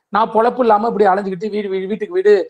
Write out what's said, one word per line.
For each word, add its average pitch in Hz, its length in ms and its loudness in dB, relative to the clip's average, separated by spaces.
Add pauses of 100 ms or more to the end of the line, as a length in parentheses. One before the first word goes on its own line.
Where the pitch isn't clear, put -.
நான் 220 240 -2
பொழப்பு 233 280 0
இல்லாம 226 280 2
இப்படி 202 180 0
அலைஞ்சுக்கிட்டு 196 440 -2
வீடு, 202 180 -6
வீடு, 190 180 -6
வீட்டுக்கு 190 300 -8
வீடு 190 160 4 (180)